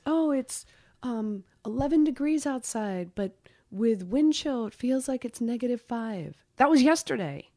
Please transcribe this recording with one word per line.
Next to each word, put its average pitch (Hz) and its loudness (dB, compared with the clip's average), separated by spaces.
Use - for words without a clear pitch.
Oh, 320 2
it's, 262 -2
um, 220 -4
eleven 277 2
degrees 294 0
outside, 214 -4
but 190 -4
with 214 0
wind 277 2
chill, 262 -2
it 220 -8
feels 254 -2
like 262 -4
it's - -8
negative 240 -2
five. 214 -8
That 262 6
was 302 8
yesterday. 170 0